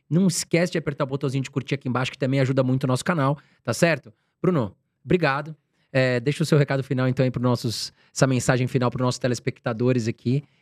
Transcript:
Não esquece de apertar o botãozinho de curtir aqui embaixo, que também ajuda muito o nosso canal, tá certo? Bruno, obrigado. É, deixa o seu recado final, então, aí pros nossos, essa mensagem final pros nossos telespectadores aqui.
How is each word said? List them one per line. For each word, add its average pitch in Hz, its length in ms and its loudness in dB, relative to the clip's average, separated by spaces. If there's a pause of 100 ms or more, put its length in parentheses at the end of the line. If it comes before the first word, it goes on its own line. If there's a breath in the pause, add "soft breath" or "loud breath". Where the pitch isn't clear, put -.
Não 185 200 2
esquece 170 440 0
de 175 60 -2
apertar 151 260 -4
o 135 40 -4
botãozinho 135 360 -2
de - 60 -12
curtir - 260 -6
aqui 131 140 -6
embaixo, 123 220 -2
que - 60 -14
também 135 220 0
ajuda 135 240 2
muito 131 220 0
o - 20 0
nosso 127 160 0
canal, 147 340 0 (260 soft breath)
tá 120 100 -2
certo? 160 400 0 (280)
Bruno, 139 340 0 (280)
obrigado. 151 520 0 (360)
É, 127 280 2
deixa 143 220 -2
o 156 40 -2
seu 156 120 4
recado 139 260 0
final, 131 240 0
então, 131 160 2
aí 127 80 0
pros 120 100 -4
nossos, 120 520 -2 (200 soft breath)
essa - 140 2
mensagem 127 400 2
final 123 220 0
pros 123 140 -4
nossos 123 160 -2
telespectadores 123 880 -2
aqui. 123 360 -2 (180 soft breath)